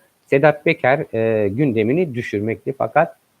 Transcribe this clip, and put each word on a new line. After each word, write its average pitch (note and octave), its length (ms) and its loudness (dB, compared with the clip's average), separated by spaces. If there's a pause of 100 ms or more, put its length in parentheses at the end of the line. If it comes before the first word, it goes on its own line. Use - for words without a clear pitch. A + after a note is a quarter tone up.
(260)
Sedat D3 380 2
Peker, C#3+ 500 0
e, A2 340 0
gündemini B2 640 0
düşürmekti A2 640 -6
fakat, - 380 0 (240)